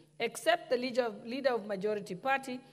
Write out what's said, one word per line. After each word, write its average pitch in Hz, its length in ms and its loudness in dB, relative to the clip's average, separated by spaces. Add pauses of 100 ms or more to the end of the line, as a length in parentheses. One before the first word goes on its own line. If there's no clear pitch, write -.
(200)
except 320 500 2
the - 60 2
leader 247 280 2
of, 220 220 -6
leader 254 260 2
of 220 140 0
majority 208 500 -2
party, 262 440 0 (120)